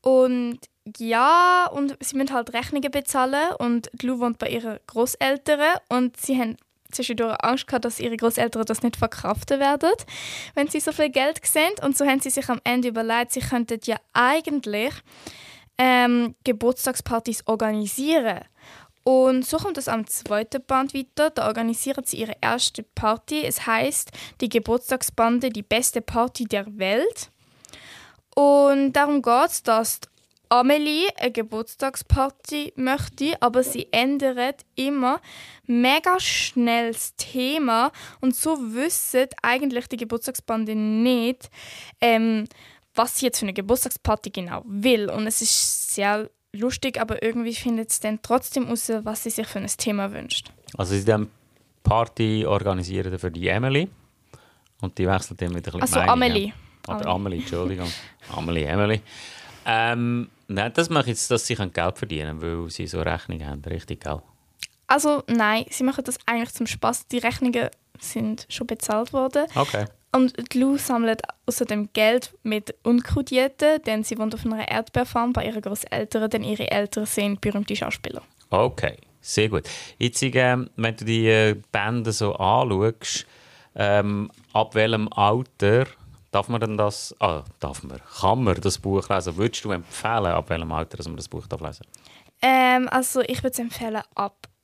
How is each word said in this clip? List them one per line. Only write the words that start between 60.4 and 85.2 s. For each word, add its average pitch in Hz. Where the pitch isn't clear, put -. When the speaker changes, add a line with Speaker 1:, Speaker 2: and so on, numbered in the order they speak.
Speaker 2:
nein, 104
das 165
mache 147
ich 123
jetzt, -
dass 120
sie 120
Geld 90
verdienen 78
können, 85
weil 80
sie 85
so 85
Rechnungen 82
haben, 71
richtig, 82
gell? 73
Speaker 1:
Also 294
nein, 220
sie -
machen 262
das 247
eigentlich 233
zum 226
Spass. -
Die 240
Rechnungen 240
sind -
schon -
bezahlt 220
worden. 269
Speaker 2:
Okay. 107
Speaker 1:
Und 254
die 254
Lou 269
sammelt 233
außerdem 208
Geld 226
mit 214
Unkodierten, 269
denn 220
sie 220
wohnt 214
auf 226
einer 220
Erdbeerfarm 240
bei 226
ihren 220
Großeltern, 214
denn 214
ihre 208
Eltern 208
sind 202
berühmte 208
Schauspieler. -
Speaker 2:
Okay, 98
sehr -
gut. 92
Jetzt, 120
ähm, 127
wenn 113
du 110
die, 113
äh, 110
Bände 110
so 104
anschaust, 107
ähm, 104
ab 110
welchem 110
Alter 107